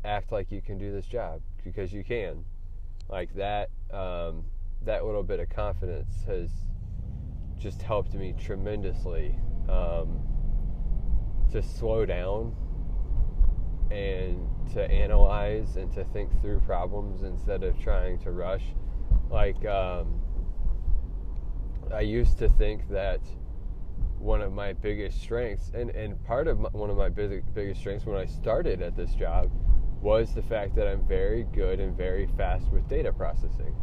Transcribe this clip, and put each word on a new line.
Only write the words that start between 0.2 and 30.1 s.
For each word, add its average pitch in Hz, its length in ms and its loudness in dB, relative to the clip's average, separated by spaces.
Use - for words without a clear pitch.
like 101 200 -4
you 101 100 -6
can 98 180 -6
do 101 120 -6
this 98 140 -6
job 85 360 -6
because 95 300 -8
you 101 100 -8
can. 101 400 -6
Like, 90 280 -6
that, 101 340 -4
um, 87 540 -6
that 104 220 -2
little 104 180 -2
bit 92 160 -2
of 87 100 -4
confidence 95 760 -4
has 87 240 -2
just - 240 -8
helped 101 320 0
me 98 180 -4
tremendously, 98 1000 -2
um, 85 500 2
to 110 100 0
slow 110 440 0
down 95 500 -2
and 92 560 -2
to 101 160 0
analyze 104 880 8
and 95 160 -4
to 95 140 -4
think - 360 2
through 107 200 4
problems 98 640 0
instead 92 380 -2
of 92 160 0
trying 92 420 2
to 92 120 -4
rush. 87 320 -2
Like, 107 360 4
um, 92 540 0
I 107 80 -2
used 110 380 4
to 107 100 6
think 107 400 6
that 95 300 0
one 107 240 2
of 95 120 -2
my 101 200 -4
biggest 104 480 -4
strengths, 113 540 -4
and, 120 160 -4
and - 320 -6
part 127 240 0
of 107 120 2
my, 107 100 0
one 104 200 -4
of 101 80 2
my 98 120 4
big, 98 340 -2
biggest 104 280 -4
strengths 101 240 -6
when 101 120 -2
I 92 80 -4
started 113 560 -2
at 87 140 -4
this 90 180 -2
job - 380 2
was 110 320 2